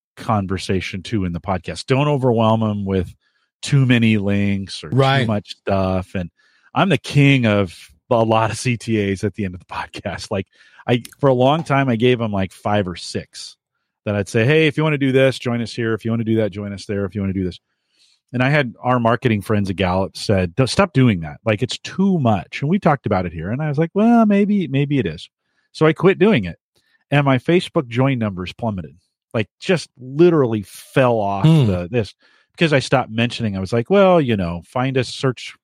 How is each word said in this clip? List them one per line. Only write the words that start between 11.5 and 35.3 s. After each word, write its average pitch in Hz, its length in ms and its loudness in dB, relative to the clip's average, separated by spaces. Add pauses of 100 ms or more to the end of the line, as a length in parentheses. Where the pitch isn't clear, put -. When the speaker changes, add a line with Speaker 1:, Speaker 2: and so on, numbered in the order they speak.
Speaker 1:
time, 139 260 0
I 117 60 2
gave 123 240 2
'em, 113 120 -4
like, 95 200 -2
five 104 360 -2
or 87 80 -8
six - 600 -12 (500)
that 104 100 -4
I'd 101 120 -4
say, 113 160 0
"Hey, 156 220 4
if 143 100 0
you 151 80 -2
wanna 156 140 0
do 135 140 0
this, 131 260 4
join 120 240 -4
us 110 120 -8
here. 113 200 -2
If 107 120 -6
you 113 60 -2
wanna 117 120 -2
do 110 140 0
that, 107 140 0
join 101 220 -10
us 98 140 -14
there. 101 180 -2
If 95 80 -8
you 104 80 -4
wanna 95 120 -2
do 95 100 -2
this." 90 160 -8 (760)
And 123 80 -2
I 127 80 2
had 139 320 0
our 127 180 2
marketing 113 440 2
friends 101 260 0
at 92 60 -4
Gallup 92 420 0
said, 92 380 -2
"Don't, 131 120 2
stop 196 260 0
doing 120 260 4
that. 78 260 -10
Like, 110 160 0
it's - 160 -6
too 190 400 -2
much." 110 440 0
And 139 80 -4
we 196 100 0
talked 151 260 0
about 92 220 0
it 85 60 -6
here. 80 180 -8
And 135 100 -4
I 156 80 -4
was 139 80 -4
like, 165 160 -2
"Well, 226 320 4
maybe, 202 420 2
maybe 143 300 0
it 110 80 0
is." 80 240 -8 (420)
So - 140 0
I 156 80 6
quit 175 240 2
doing 165 280 4
it. 82 120 -10 (540)
And 143 120 2
my 135 140 2
Facebook 165 500 0
join 127 300 0
numbers 92 340 -4
plummeted, 90 460 -8 (340)
like, 113 160 -2 (120)
just - 360 -2
literally 131 680 2
fell 123 560 0
off 98 260 -2
Speaker 2:
Hmm. 156 220 6
Speaker 1:
the, 90 220 -2
this, 110 260 -2 (360)
because 156 220 0
I 135 60 4
stopped 123 320 0
mentioning. 113 440 -2
I 95 40 -4
was 95 120 -6
like, 120 200 -2
"Well, 190 280 6
you 120 160 0
know, 87 300 -4
find 131 320 -4
us, 123 120 -2
search, - 540 -6